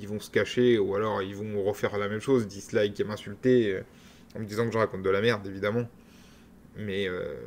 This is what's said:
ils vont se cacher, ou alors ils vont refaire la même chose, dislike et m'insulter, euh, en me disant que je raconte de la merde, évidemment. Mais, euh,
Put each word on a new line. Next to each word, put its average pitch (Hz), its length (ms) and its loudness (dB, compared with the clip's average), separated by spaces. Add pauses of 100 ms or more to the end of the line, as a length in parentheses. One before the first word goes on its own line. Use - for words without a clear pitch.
ils 101 80 -12
vont 104 100 -6
se - 120 -14
cacher, 117 500 4
ou 98 160 2
alors 104 260 0
ils 98 140 -8
vont 104 260 -4
refaire 104 360 0
la 101 100 -2
même 107 120 -4
chose, 120 280 2
dislike 104 500 0
et 101 60 0
m'insulter, 104 680 2
euh, 95 80 -4 (520)
en 110 60 -8
me 110 60 -6
disant 107 200 -2
que 110 60 -4
je 113 60 0
raconte 98 240 0
de 95 80 2
la 98 100 2
merde, 107 260 0
évidemment. 104 420 -2 (880)
Mais, 98 320 -4
euh, 90 260 -6 (120)